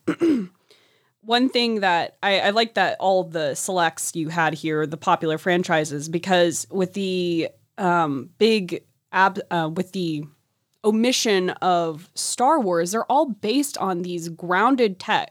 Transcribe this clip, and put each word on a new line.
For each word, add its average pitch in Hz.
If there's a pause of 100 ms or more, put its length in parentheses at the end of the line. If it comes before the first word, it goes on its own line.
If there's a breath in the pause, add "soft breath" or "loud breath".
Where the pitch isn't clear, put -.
<clears throat> 262 (720 soft breath)
one 240
thing 233
that 175
I, 196
I 202
like 226
that 180
all 190
the 160
selects 175
you 165
had 160
here, 156
the 151
popular 165
franchises, 160
because 175
with 185
the, 180 (300)
um, 165
big 208 (300)
ab-, 190 (100)
uh, 165
with 180
the 160 (580)
omission 214
of 170
Star 285
Wars, 175
they're 220
all 285
based 247
on 185
these 175
grounded 190
te-, -